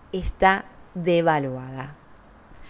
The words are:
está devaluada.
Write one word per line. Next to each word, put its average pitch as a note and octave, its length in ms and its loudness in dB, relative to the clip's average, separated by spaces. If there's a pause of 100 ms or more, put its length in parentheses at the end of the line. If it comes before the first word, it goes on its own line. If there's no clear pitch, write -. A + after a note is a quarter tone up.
(120)
está F#3+ 520 0 (300)
devaluada. C#3+ 1040 -2 (720)